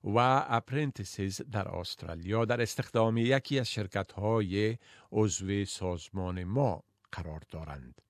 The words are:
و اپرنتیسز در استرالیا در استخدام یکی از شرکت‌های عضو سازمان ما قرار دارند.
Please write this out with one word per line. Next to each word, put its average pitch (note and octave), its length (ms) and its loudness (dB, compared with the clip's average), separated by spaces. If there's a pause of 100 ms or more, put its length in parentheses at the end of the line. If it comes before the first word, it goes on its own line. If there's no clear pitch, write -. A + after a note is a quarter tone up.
و B2 460 4
اپرنتیسز A#2 920 -2 (100)
در G#2 160 -2
استرالیا F2 760 -2
در A#2+ 160 2
استخدام A2+ 560 2
یکی C3 420 4
از A#2+ 120 -2
شرکت‌های G#2 1040 0 (340)
عضو G2+ 540 2
سازمان F#2 800 -4
ما G#2+ 400 0 (280)
قرار D#2+ 300 -8 (100)
دارند. D2 580 -12